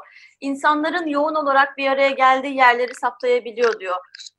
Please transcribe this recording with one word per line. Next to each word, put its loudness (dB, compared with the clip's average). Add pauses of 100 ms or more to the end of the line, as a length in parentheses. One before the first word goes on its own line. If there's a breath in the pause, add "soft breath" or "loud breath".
(420 loud breath)
insanların -2
yoğun -2
olarak 0
bir -2
araya 2
geldiği 2
yerleri 2
saptayabiliyor -2
diyor. -6 (440 loud breath)